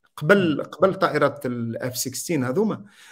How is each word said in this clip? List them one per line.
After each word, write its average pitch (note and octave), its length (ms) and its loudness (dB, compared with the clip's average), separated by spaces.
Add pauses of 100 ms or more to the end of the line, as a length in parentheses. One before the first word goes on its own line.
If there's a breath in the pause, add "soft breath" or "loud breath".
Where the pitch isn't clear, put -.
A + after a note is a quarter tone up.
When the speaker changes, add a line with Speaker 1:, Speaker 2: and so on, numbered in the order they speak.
(180)
Speaker 1:
قبل، E3 400 4
Speaker 2:
مم. - 60 -4
Speaker 1:
قبل F#3 300 0
طائرات D3 520 0
ال A#2+ 320 -4
إف B2 200 -6
ستاشر B2+ 520 -4
هذوما F3+ 360 -2 (260 loud breath)